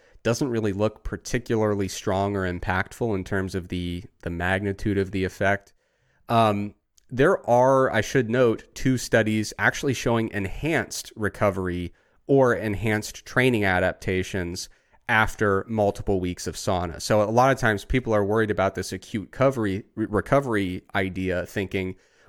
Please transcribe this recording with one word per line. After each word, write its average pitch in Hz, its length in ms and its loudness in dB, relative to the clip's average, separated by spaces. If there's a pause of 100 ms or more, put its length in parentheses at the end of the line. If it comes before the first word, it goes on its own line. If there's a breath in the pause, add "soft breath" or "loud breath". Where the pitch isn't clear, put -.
(220 soft breath)
doesn't 117 260 0
really 110 240 0
look 104 320 -2
particularly 107 840 -2
strong 98 480 -2
or 92 160 -2
impactful 92 640 -2
in 92 100 -4
terms 95 300 -4
of 90 140 -6
the, 87 360 -6 (180)
the 87 80 -8
magnitude 95 640 -2
of 95 140 0
the 95 140 -2
effect. 98 500 -2 (560)
Um, 107 440 2 (360)
there 139 380 2
are, 127 440 4
I 110 80 2
should 117 300 0
note, 120 420 4
two 131 240 0
studies 110 640 0
actually 123 340 0
showing 117 380 0
enhanced 113 840 -4
recovery 92 800 -2 (340)
or 131 280 6
enhanced 104 720 -4
training 123 400 2
adaptations 92 1040 -2 (360 soft breath)
after 107 640 2
multiple 104 500 0
weeks 90 280 -6
of 85 80 -6
sauna. 90 480 -4
So 107 180 2
a 104 40 4
lot 123 280 4
of 123 60 -2
times 107 260 0
people 117 300 0
are 104 100 4
worried 107 260 2
about 98 240 0
this 95 160 -6
acute 95 400 -8
recovery, 113 540 0 (100)
re-, 110 140 -2
recovery 104 720 0 (120)
idea, 92 500 -2
thinking, 95 520 -6 (320 soft breath)